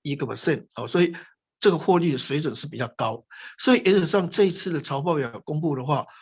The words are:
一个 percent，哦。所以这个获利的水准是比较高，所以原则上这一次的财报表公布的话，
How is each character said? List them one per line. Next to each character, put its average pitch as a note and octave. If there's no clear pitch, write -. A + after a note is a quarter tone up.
一 C#3
个 C#3+
percent， A#2
哦。 A2+
所 F3
以 E3+
这 G#3
个 F3
获 F3
利 E3+
的 C3
水 C#3+
准 C3+
是 -
比 A#2
较 A#2+
高， A#2
所 B3+
以 A3
原 F#3+
则 F3
上 F3
这 G3+
一 F#3
次 F3+
的 D3+
财 C#3
报 E3
表 A#2+
公 D3+
布 D#3
的 B2+
话， C#3